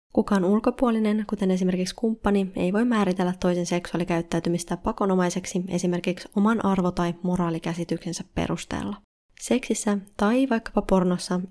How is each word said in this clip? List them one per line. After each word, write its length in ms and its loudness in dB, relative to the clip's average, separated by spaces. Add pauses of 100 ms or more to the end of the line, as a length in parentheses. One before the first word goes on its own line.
(120)
Kukaan 320 2
ulkopuolinen, 840 2
kuten 200 0
esimerkiksi 440 0
kumppani, 640 0
ei 160 0
voi 120 2
määritellä 560 2
toisen 260 2
seksuaalikäyttäytymistä 1120 -2
pakonomaiseksi 920 0
esimerkiksi 680 -2
oman 280 2
arvo- 280 2
tai 300 0
moraalikäsityksensä 1000 -2 (100)
perusteella. 640 -4 (440)
Seksissä 580 0 (180)
tai 340 2
vaikkapa 320 0
pornossa 580 2 (100)